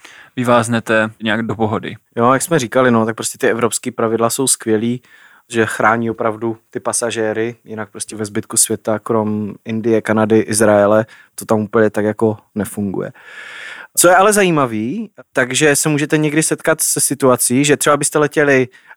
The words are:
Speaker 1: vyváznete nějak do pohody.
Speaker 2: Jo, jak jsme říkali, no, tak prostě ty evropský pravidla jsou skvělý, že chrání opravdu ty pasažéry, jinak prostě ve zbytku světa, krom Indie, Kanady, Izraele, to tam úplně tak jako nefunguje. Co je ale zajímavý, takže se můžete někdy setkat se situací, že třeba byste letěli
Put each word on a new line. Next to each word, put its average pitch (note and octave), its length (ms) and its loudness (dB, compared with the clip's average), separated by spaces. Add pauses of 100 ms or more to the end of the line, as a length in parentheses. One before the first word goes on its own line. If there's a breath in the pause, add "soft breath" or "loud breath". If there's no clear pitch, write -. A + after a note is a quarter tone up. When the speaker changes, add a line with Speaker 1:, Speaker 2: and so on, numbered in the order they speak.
(360 loud breath)
Speaker 1:
vyváznete A#2 720 2 (140)
nějak A2 240 0
do A2 80 -6
pohody. G#2+ 400 -4 (200)
Speaker 2:
Jo, A#2+ 180 2
jak C3 80 0
jsme E3 180 0
říkali, B2+ 320 2
no, A2+ 140 4
tak A2+ 100 -4
prostě - 220 -8
ty C3 120 0
evropský A2+ 420 -2
pravidla A2+ 380 0
jsou C3+ 180 -4
skvělý, A#2 540 -2 (480 soft breath)
že A2+ 160 0
chrání A2+ 460 0
opravdu A2+ 460 -4 (120)
ty B2 100 -10
pasažéry, A2+ 840 -4
jinak A2 280 -12
prostě A2 240 -14
ve G#2+ 100 -6
zbytku A2 320 -8
světa, G#2+ 420 -2
krom G#2+ 540 -4 (120)
Indie, A2+ 360 0
Kanady, A2 380 2
Izraele, G#2 640 2 (300 loud breath)
to - 100 -14
tam A2 140 0
úplně G#2+ 300 2
tak G#2 160 -2
jako G#2+ 320 0 (180)
nefunguje. G2 560 -6 (880 loud breath)
Co E3+ 80 6
je F3+ 80 6
ale G3 180 6
zajímavý, D#3 760 0 (240)
takže C3+ 420 2
se D#3 140 0
můžete D3+ 280 0
někdy D3+ 260 0
setkat - 380 -2
se - 180 -2
situací, B2+ 640 2
že C#3+ 120 2
třeba D3 200 2
byste D3+ 220 0
letěli C#3+ 480 2 (300 loud breath)